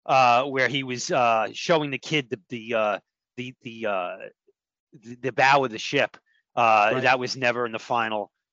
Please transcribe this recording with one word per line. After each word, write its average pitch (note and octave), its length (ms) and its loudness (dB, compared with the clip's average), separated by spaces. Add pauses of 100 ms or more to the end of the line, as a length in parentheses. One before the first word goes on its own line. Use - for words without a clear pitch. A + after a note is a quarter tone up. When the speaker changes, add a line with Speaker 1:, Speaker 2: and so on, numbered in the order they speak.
Speaker 1:
uh, B2+ 380 4
where C3 240 0
he C3+ 140 -4
was, B2 280 -8
uh, A#2 420 2
showing D3+ 380 0
the C3 80 -6
kid D3 320 -4
the, A#2+ 180 -6
the, A#2 260 -8
uh, G#2+ 240 0 (380)
the, B2+ 260 -12
the, A2+ 240 -10
uh, F#2 300 -4 (840)
the, A#2 140 -18
the B2 160 -6
bow C3+ 320 4
of B2 60 -4
the A2 80 -10
ship. - 380 -2 (400)
Uh, A2 380 4
Speaker 2:
Right. B2+ 80 -2
Speaker 1:
that C3 160 2
was B2 180 -6
never A#2+ 300 0
in A2+ 60 -8
the A2 80 -8
final A2 500 -4 (220)